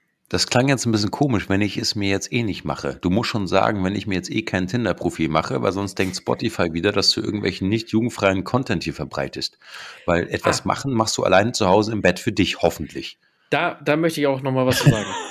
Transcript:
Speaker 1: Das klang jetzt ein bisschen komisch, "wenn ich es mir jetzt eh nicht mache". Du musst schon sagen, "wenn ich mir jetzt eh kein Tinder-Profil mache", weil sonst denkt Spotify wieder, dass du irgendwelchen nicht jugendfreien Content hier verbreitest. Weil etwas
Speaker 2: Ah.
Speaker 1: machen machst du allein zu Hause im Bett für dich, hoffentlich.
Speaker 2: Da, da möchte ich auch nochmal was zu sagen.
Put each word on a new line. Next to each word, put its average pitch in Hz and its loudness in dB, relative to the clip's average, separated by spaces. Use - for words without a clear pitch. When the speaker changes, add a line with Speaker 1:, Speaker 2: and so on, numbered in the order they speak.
Speaker 1:
Das - 0
klang 127 4
jetzt 135 0
ein 117 2
bisschen 107 2
komisch, 123 0
"wenn 98 2
ich 107 -2
es - -2
mir 101 -2
jetzt 98 -2
eh 120 0
nicht 101 -4
mache". 71 -6
Du 87 0
musst 92 2
schon 101 -4
sagen, 98 2
"wenn 95 0
ich 101 -6
mir 98 -2
jetzt 92 -4
eh 113 0
kein 92 -2
Tinder-Profil 92 -2
mache", 78 0
weil 101 2
sonst 98 -4
denkt 92 -2
Spotify 107 -2
wieder, 85 0
dass 98 2
du - -2
irgendwelchen 101 -2
nicht 110 0
jugendfreien 107 2
Content 113 -2
hier 76 -6
verbreitest. 69 -6
Weil 87 2
etwas - 0
Speaker 2:
Ah. - -2
Speaker 1:
machen - -2
machst 113 0
du - 0
allein 95 4
zu 101 2
Hause 104 4
im 104 -2
Bett 90 2
für - -2
dich, - 0
hoffentlich. - -2
Speaker 2:
Da, 156 0
da 143 4
möchte 160 0
ich 147 4
auch 135 0
nochmal 131 2
was 127 4
zu - 6
sagen. 107 2